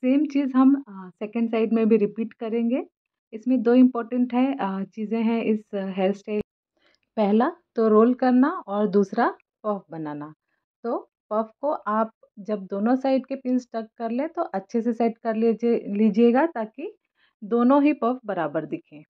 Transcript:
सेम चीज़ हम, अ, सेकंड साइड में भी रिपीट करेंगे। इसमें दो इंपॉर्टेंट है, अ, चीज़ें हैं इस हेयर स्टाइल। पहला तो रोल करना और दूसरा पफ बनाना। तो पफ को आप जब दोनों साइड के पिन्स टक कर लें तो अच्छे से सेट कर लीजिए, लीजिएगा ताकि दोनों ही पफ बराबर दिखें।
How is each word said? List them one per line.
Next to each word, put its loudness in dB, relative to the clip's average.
सेम 2
चीज़ -2
हम, 8
अ, -16
सेकंड -4
साइड 0
में 2
भी 6
रिपीट -2
करेंगे। -4
इसमें -2
दो 4
इंपॉर्टेंट 4
है, 0
अ, -4
चीज़ें -6
हैं 0
इस -2
हेयर -2
स्टाइल। -6
पहला 2
तो 0
रोल 6
करना 2
और -2
दूसरा 0
पफ -6
बनाना। -10
तो -4
पफ -4
को -2
आप -4
जब -8
दोनों 0
साइड -2
के -8
पिन्स -4
टक -8
कर -6
लें -4
तो -8
अच्छे -6
से -2
सेट -2
कर -4
लीजिए, 0
लीजिएगा 4
ताकि -8
दोनों 4
ही 4
पफ -2
बराबर -4
दिखें। -12